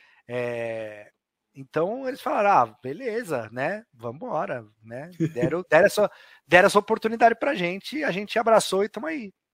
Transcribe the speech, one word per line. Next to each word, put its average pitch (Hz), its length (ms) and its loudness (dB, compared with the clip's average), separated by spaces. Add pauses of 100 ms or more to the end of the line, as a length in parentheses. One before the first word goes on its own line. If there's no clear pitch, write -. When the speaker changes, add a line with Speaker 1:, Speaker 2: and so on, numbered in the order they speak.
(280)
Speaker 1:
é... 113 840 -8 (440)
então 180 520 -4
eles 262 140 -10
falaram, 233 300 0
"Ah, 120 320 4
beleza, 170 680 -6
né? 160 400 -6
Vambora", 147 760 -8 (180)
né? 127 280 -14
Speaker 2:
<laughs> 165 220 -4
Speaker 1:
Deram, 131 360 -2
deram 170 180 6
essa, 202 240 0 (360)
deram 185 200 8
essa 196 120 4
oportunidade 226 560 2
pra 277 200 -2
gente 190 420 -6
e 302 60 -6
a 240 80 -2
gente 196 260 -4
abraçou 208 460 2
e 214 60 -4
tamo 254 180 -10
aí, 254 260 -8 (200)